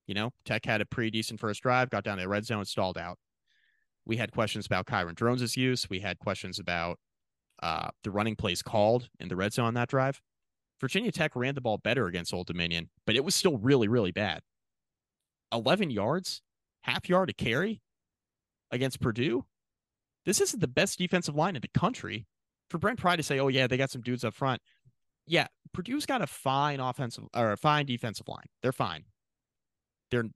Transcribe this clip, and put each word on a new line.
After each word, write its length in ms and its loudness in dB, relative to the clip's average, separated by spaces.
You 80 -4
know, 180 -2
Tech 220 -2
had 160 2
a 40 -2
pretty 240 -2
decent 300 -4
first 220 -4
drive, 280 4
got 140 -2
down 140 -4
to 60 -4
the 40 -4
red 180 0
zone, 200 -4
stalled 320 -2
out. 200 -8
We 120 -2
had 160 -2
questions 320 -2
about 220 0
Kyron 280 -2
Drones' 400 0
use. 340 0
We 120 -4
had 180 -4
questions 400 -4
about, 400 -2
uh, 280 -2
the 80 -6
running 240 0
plays 260 -2
called 460 4
in 80 -6
the 80 -2
red 160 0
zone 140 2
on 80 0
that 120 0
drive. 320 0
Virginia 320 -2
Tech 220 0
ran 200 0
the 60 -6
ball 160 0
better 300 0
against 260 -4
Old 140 -4
Dominion, 420 -2
but 100 2
it 80 2
was 120 0
still 220 4
really, 300 6
really 240 2
bad. 300 -2
Eleven 380 2
yards, 500 -2
half 260 -2
yard 220 4
a 40 -2
carry 480 -2
against 280 0
Purdue. 460 0
This 160 2
isn't 180 0
the 80 2
best 300 0
defensive 380 0
line 200 2
in 60 -8
the 60 -10
country. 460 -2
For 80 -4
Brent 180 0
Pry 180 4
to 60 0
say, 160 0
"Oh, 120 4
yeah, 180 4
they 100 2
got 140 0
some 100 -10
dudes 240 -2
up 80 -2
front." 260 0
Yeah, 200 2
Purdue's 360 -4
got 160 0
a 40 -2
fine 520 0
offensive 460 -6
or 160 4
a 60 0
fine 280 4
defensive 420 -6
line. 200 -12
They're 80 2
fine. 320 -4
They're 160 2